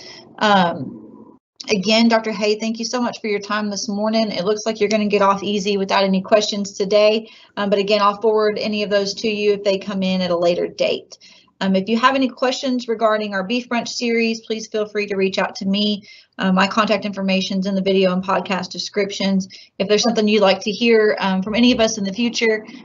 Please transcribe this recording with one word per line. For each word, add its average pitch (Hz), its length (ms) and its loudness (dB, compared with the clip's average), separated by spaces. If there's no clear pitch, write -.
Um, 175 680 0
again, 214 360 4
Doctor 226 240 2
Hay, 214 260 0
thank 226 220 -6
you 233 60 -6
so 247 140 -4
much 233 220 -4
for 226 60 -8
your 208 120 -2
time 208 300 -4
this 196 180 -8
morning. 214 440 0
It 175 120 -4
looks 214 220 -2
like 226 140 -2
you're 202 100 2
gonna 208 180 2
get 202 140 2
off 196 220 2
easy 202 340 -2
without 196 260 2
any 190 160 2
questions 208 520 0
today. 214 580 2
Um, 202 120 -2
but 208 80 2
again, 202 240 2
I'll 202 180 2
forward 214 380 2
any 208 240 -4
of 202 80 -2
those 202 260 0
to - 120 -6
you 208 260 2
if 202 100 -4
they 196 140 2
come 196 240 -6
in 185 200 0
at 180 100 -2
a 175 40 2
later 175 320 2
date. - 520 -4
Um, 190 140 2
if 190 140 -2
you 226 80 2
have 262 180 4
any 269 140 2
questions 254 580 -2
regarding 214 460 0
our 196 100 -4
beef 240 240 -4
brunch 226 220 -4
series, 233 580 -2
please 220 200 -6
feel 214 200 -2
free 208 200 -6
to 202 100 -4
reach 190 200 0
out 190 180 -2
to 208 100 -10
me. 208 360 0
Uh, 190 160 0
my 190 120 4
contact 208 380 0
information's 190 640 -2
in 202 80 -2
the 190 60 0
video 190 320 2
and 185 100 -2
podcast 185 460 -2
descriptions. 196 800 -2
If 196 120 -2
there's 208 120 4
something 220 240 2
you'd 208 160 4
like 185 200 4
to 220 100 -2
hear, 220 480 2
um, 190 240 0
from 208 100 -6
any 240 200 4
of 220 80 0
us 220 160 0
in 196 80 -4
the 190 80 -6
future, 226 520 0